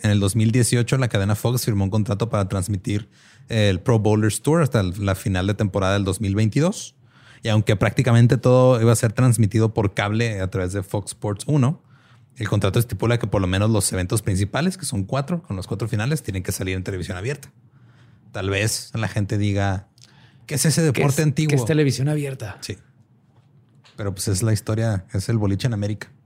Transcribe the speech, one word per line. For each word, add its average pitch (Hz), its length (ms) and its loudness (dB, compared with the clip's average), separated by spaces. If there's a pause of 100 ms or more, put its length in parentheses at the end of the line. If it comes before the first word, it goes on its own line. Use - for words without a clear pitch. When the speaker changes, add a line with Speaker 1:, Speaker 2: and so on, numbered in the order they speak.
Speaker 1:
En 107 80 2
el 101 100 4
dos 98 140 0
mil 113 160 2
dieciocho, 120 460 2
la 127 120 0
cadena 101 260 0
Fox 123 300 -2
firmó 101 180 0
un 95 60 0
contrato 101 400 -2
para 101 180 0
transmitir 101 600 -4 (400)
el 104 320 2
Pro 117 180 4
Bowlers 107 420 2
Tour 160 200 2
hasta 135 180 2
el, 95 260 -2
la 98 100 2
final 92 320 -2
de 104 80 0
temporada 98 380 0
del 101 120 0
dos 95 160 -2
mil 98 140 -2
veintidós. 135 600 0 (460)
Y 113 80 -6
aunque 107 280 2
prácticamente 117 600 4
todo 127 440 6
iba 117 100 6
a 113 40 4
ser 113 180 0
transmitido 110 600 2
por 101 200 0
cable 107 480 -2
a 92 80 -2
través 90 240 -4
de 98 100 -4
Fox - 280 -8
Sports - 360 -6
uno, 143 340 0 (540)
el 107 140 -6
contrato 104 300 0
estipula 113 380 0
que 113 100 -4
por 101 140 0
lo 92 60 0
menos 98 220 2
los 107 240 0
eventos 92 280 -2
principales, 123 560 -2
que - 80 -12
son 98 200 -4
cuatro, 143 380 -4
con - 120 -8
los 90 120 -8
cuatro 113 200 -6
finales, 117 340 -2
tienen 95 220 -6
que - 80 -8
salir 92 240 -4
en 92 80 -6
televisión 92 340 -6
abierta. 123 320 -8 (840)
Tal 98 160 -4
vez 101 440 -2
la 110 140 -2
gente 104 300 -4
diga, 98 500 -2 (600)
"¿Qué 147 80 -8
es 135 100 0
ese 165 160 2
Speaker 2:
¿Qué 151 180 2
Speaker 1:
deporte 147 220 2
Speaker 2:
es, 151 60 2
Speaker 1:
antiguo?". 156 220 0
Speaker 2:
qué 143 60 2
es 123 100 2
televisión 147 440 2
abierta? 135 500 -6
Speaker 1:
Sí. - 180 -12 (1160)
Pero, 101 180 -4
pues, - 140 -8
es 95 160 0
la 110 80 2
historia, 110 600 -2
es 98 160 -4
el 117 80 0
boliche 101 300 0
en 117 60 -2
América 104 380 -6 (140)